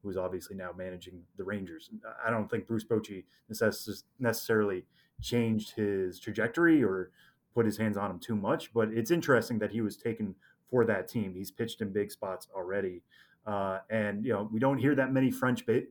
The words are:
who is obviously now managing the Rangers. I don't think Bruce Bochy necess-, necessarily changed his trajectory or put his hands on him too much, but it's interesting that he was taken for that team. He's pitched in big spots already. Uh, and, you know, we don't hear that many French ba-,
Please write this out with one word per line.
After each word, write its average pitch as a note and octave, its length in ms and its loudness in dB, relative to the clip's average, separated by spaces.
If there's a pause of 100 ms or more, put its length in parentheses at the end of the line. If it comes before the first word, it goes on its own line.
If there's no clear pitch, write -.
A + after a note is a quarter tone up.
who G2+ 80 -8
is F2+ 60 -6
obviously F#2 400 -4
now F2+ 220 -8
managing F2+ 460 -12 (140)
the G2 60 -10
Rangers. F2+ 460 -8 (360)
I A2+ 40 2
don't A2 200 0
think A2+ 180 -4
Bruce A2+ 180 -2
Bochy G#2+ 380 -2 (280)
necess-, G#2+ 520 -2 (160)
necessarily G#2+ 640 0 (360)
changed A2+ 540 0
his G2 440 0
trajectory B2+ 640 4
or F#2+ 280 0 (420)
put A#2 120 4
his G#2 120 2
hands G#2+ 200 0
on G2+ 140 -2
him F2 80 -8
too - 160 -4
much, G#2 380 -2
but A2 160 4
it's A2+ 220 0
interesting B2+ 480 4
that G#2 120 0
he A2+ 100 -2
was G2+ 160 -2
taken A2 380 -4 (340)
for A#2+ 160 4
that G2 220 0
team. G2 260 -4
He's F#2+ 180 -10
pitched A2+ 300 -6
in G#2 100 -2
big G#2 200 -2
spots F#2 440 -8
already. F#2 460 -4 (440)
Uh, G2 340 -2 (100)
and, G#2+ 340 0
you B2+ 80 -2
know, G#2 200 0
we A2 80 0
don't C3+ 180 4
hear C3+ 180 4
that C3 160 2
many C3 180 4
French B2+ 360 0
ba-, A#2 260 2